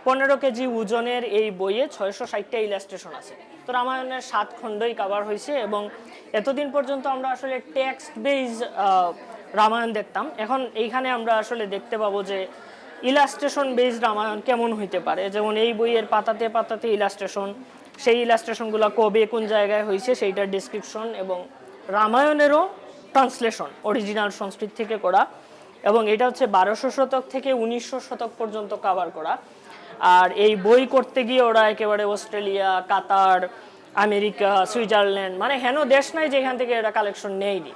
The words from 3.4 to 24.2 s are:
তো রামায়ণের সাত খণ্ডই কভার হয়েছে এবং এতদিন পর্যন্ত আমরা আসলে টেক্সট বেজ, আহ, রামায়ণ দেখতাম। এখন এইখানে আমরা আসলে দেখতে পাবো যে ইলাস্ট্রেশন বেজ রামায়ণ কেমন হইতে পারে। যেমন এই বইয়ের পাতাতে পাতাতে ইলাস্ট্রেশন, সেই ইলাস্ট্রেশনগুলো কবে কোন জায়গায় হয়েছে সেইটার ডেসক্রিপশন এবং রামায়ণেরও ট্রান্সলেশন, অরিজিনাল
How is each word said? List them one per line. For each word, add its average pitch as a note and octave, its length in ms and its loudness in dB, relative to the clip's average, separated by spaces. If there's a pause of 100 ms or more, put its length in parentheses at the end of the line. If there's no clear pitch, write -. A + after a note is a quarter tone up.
তো B3 80 -8
রামায়ণের B3+ 480 -4
সাত G#3+ 260 -4 (140)
খণ্ডই A3+ 320 -4
কভার G3+ 300 -2
হয়েছে G#3 360 -6
এবং G#3 300 -4 (440)
এতদিন C4 380 -2
পর্যন্ত C4+ 360 -2
আমরা C4 220 -4
আসলে C4 300 -6 (140)
টেক্সট C4 440 -4
বেজ, A#3+ 460 -2
আহ, F#3+ 500 2 (400)
রামায়ণ A3+ 400 2
দেখতাম। G#3 440 -6
এখন A#3+ 380 -4
এইখানে A#3+ 340 -2
আমরা A#3 260 0
আসলে A3 300 -2
দেখতে G3 320 -6
পাবো G3+ 260 -2
যে F#3+ 240 -4 (560)
ইলাস্ট্রেশন C#4 720 0
বেজ A#3+ 260 2
রামায়ণ G#3+ 400 -2
কেমন A#3 320 0
হইতে F#3 260 -4
পারে। E3 300 -2
যেমন G#3+ 280 -2
এই A#3 160 2
বইয়ের A3+ 320 0
পাতাতে G#3+ 440 0
পাতাতে A3+ 440 -2
ইলাস্ট্রেশন, G3+ 600 -4 (440)
সেই A#3+ 240 2
ইলাস্ট্রেশনগুলো A3+ 720 0
কবে G#3+ 300 4
কোন A3 220 -4
জায়গায় G#3 360 2
হয়েছে G#3+ 320 0
সেইটার G3 360 -2
ডেসক্রিপশন G#3+ 640 -8
এবং F#3 320 -8 (400)
রামায়ণেরও D4 840 4 (420)
ট্রান্সলেশন, A#3+ 560 2 (160)
অরিজিনাল G#3 460 0